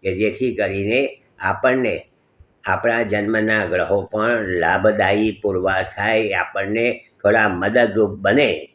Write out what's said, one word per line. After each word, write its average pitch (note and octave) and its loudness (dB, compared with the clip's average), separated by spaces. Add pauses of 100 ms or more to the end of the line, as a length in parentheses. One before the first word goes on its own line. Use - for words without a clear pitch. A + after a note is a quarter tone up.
કે F#2 -2
જેથી G#2+ -2
કરીને G#2 -2 (180)
આપણને G#2+ 0 (600)
આપણા A#2 0
જન્મના G#2+ 0
ગ્રહો F2+ 0
પણ G#2+ -2
લાભદાયી G2+ 2
પુરવાર F#2+ 0 (100)
થાય, A2 0
આપણને G2+ -2 (160)
થોડા G#2+ 4
મદદરૂપ G2+ 0
બને. F#2+ 0